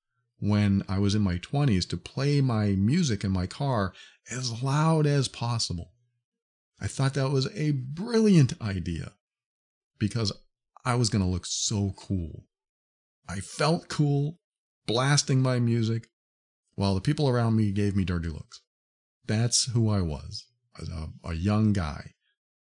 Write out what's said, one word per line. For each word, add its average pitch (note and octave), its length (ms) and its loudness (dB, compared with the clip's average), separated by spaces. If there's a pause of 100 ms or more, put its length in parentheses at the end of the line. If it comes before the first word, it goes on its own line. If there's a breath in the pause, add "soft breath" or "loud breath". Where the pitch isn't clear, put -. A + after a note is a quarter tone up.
(440)
when G2+ 460 2
I F#2+ 100 -2
was G2+ 160 2
in G#2+ 60 2
my F2+ 160 0
twenties B2+ 480 0
to - 100 -6
play C#3 460 -2
my G#2+ 300 0
music A2+ 520 0
in G2 80 0
my F#2 160 -2
car A2+ 460 -2 (360 loud breath)
as B2 320 -8
loud D3+ 460 2
as C#3+ 220 2
possible. A2+ 640 -6 (880)
I F#2+ 60 -4
thought C3+ 260 -2
that C3+ 160 0
was C3+ 260 0
a D3+ 160 -2
brilliant E3+ 920 4
idea F2 520 -6 (880)
because G#2+ 340 -2 (500)
I B2 120 0
was A#2+ 140 2
gonna F#2+ 200 2
look F2+ 160 -2
so G2+ 500 -2
cool. - 480 -6 (840)
I F2+ 100 -8
felt - 480 -2
cool C#3+ 500 0 (480)
blasting C3 560 2
my B2+ 180 2
music A2+ 500 0 (680)
while G2 180 0
the F#2+ 60 0
people C#3+ 300 0
around A#2 260 2
me G#2+ 160 2
gave G2+ 240 0
me G2 80 2
dirty E2+ 240 -2
looks. - 320 -12 (680)
That's A2+ 420 0
who A2+ 220 2
I G2+ 120 2
was, D#2 460 -6 (300)
as - 120 -10
a, E2 180 -8 (160)
a E2+ 120 -8
young G#2 360 2
guy. D#2 440 -4 (540)